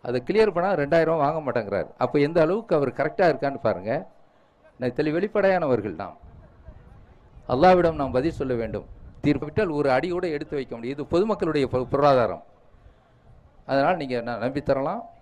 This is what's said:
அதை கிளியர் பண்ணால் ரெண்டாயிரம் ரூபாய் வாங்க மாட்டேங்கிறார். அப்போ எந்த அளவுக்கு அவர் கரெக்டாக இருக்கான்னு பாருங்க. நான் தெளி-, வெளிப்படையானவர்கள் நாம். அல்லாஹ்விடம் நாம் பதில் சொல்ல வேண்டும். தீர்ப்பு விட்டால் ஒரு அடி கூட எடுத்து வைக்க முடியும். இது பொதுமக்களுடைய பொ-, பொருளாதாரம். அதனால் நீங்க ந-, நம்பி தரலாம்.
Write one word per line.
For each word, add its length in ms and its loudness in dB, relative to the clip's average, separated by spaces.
அதை 180 -4
கிளியர் 340 2
பண்ணால் 260 0
ரெண்டாயிரம் 320 2
ரூபாய் 120 2
வாங்க 160 -2
மாட்டேங்கிறார். 560 -2
அப்போ 220 0
எந்த 220 2
அளவுக்கு 340 0
அவர் 240 0
கரெக்டாக 320 2
இருக்கான்னு 360 -4
பாருங்க. 240 -2
நான் 180 -2
தெளி-, 200 0
வெளிப்படையானவர்கள் 800 2
நாம். 220 -10
அல்லாஹ்விடம் 500 4
நாம் 180 -4
பதில் 220 -2
சொல்ல 160 -4
வேண்டும். 320 -6
தீர்ப்பு 240 0
விட்டால் 320 -2
ஒரு 140 0
அடி 180 2
கூட 180 -4
எடுத்து 280 -6
வைக்க 200 -6
முடியும். 220 -6
இது 160 -6
பொதுமக்களுடைய 580 2
பொ-, 200 -2
பொருளாதாரம். 520 4
அதனால் 360 0
நீங்க 200 -4
ந-, 180 -8
நம்பி 220 -4
தரலாம். 400 -2